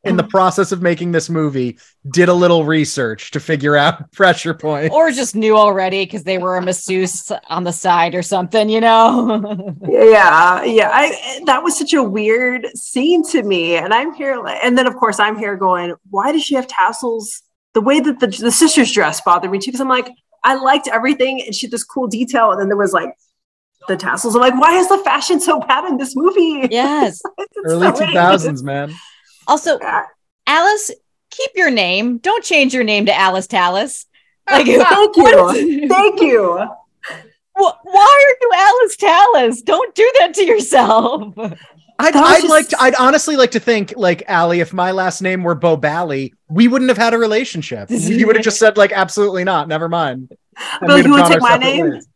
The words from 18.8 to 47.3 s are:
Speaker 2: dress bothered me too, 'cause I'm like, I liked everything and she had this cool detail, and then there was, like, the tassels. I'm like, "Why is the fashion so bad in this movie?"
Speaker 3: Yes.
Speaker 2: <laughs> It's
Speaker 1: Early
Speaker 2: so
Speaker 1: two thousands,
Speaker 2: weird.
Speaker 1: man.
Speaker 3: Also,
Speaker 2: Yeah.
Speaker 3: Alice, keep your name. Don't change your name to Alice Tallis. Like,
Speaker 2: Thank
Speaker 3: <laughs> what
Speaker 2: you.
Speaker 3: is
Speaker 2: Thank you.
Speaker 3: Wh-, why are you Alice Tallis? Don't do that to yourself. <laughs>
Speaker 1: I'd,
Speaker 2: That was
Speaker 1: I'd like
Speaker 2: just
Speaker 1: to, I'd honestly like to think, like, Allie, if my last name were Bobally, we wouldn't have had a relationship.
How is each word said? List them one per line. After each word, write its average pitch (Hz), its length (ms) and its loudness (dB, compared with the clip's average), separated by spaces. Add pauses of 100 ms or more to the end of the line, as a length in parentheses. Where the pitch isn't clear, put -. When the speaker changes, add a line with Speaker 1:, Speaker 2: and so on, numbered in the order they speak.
Speaker 2:
dress 156 300 -2
bothered 185 300 0
me 196 80 -4
too, 247 120 -8
'cause 247 100 -10
I'm 262 80 -4
like, 247 200 -2 (340)
I 269 120 2
liked 269 320 -2
everything 262 580 -2
and 220 100 -12
she 240 120 -10
had - 40 -12
this 226 120 -8
cool 254 240 -8
detail, 226 440 -2
and 190 80 -4
then 196 80 -2
there 202 100 -2
was, 196 160 -2
like, 170 200 -4 (720)
the 190 80 -4
tassels. 190 400 -6
I'm 240 60 4
like, 254 180 2
"Why 330 180 4
is 370 120 0
the 392 100 4
fashion 349 400 -2
so 311 200 -2
bad 277 260 -4
in 330 120 -4
this 262 180 -8
movie?" 320 560 0
Speaker 3:
Yes. 254 580 -2
Speaker 2:
<laughs> - 80 -20
It's 403 140 -14 (140)
Speaker 1:
Early 170 300 0
Speaker 2:
so 269 100 -2
Speaker 1:
two 170 80 -6
thousands, 175 500 0
Speaker 2:
weird. 143 260 -8
Speaker 1:
man. 165 60 -18 (520)
Speaker 3:
Also, 302 320 0
Speaker 2:
Yeah. - 240 -6 (440)
Speaker 3:
Alice, 392 440 0 (380)
keep 539 260 -8
your 349 160 0
name. 214 480 -2
Don't 440 240 -2
change 277 300 0
your 254 100 -2
name 214 240 0
to 196 100 2
Alice 190 300 0
Tallis. 190 580 -2 (440)
Like, 277 160 4
Speaker 2:
Thank 403 520 4
Speaker 3:
<laughs> - 0 -
what 440 380 6
Speaker 2:
you. 302 280 -2
Speaker 3:
is 277 60 -4
Speaker 2:
Thank 415 320 2
you. 208 360 2 (1000)
Speaker 3:
Wh-, 392 260 2
why 453 440 6
are 508 140 4
you 480 140 2
Alice 403 420 4
Tallis? 330 640 4
Don't 415 340 -2
do 466 240 4
that 339 160 2
to 403 100 0
yourself. 240 920 0
<laughs> 214 200 -12 (420)
Speaker 1:
I'd, 311 160 2
Speaker 2:
That 285 60 6
was 320 240 6
Speaker 1:
I'd 320 40 2
like 311 200 4
Speaker 2:
just - 20 -
Speaker 1:
to, - 100 -2
I'd 262 140 4
honestly 294 400 2
like 254 160 2
to 226 80 -2
think, 214 360 -2
like, 180 320 -2
Allie, 175 320 0
if 165 140 -4
my 180 180 -2
last 185 300 -4
name 185 220 -4
were 170 120 -2
Bobally, 151 800 -2 (160)
we 208 180 4
wouldn't 254 220 0
have 214 80 0
had 233 160 0
a 233 40 -2
relationship. 214 720 -4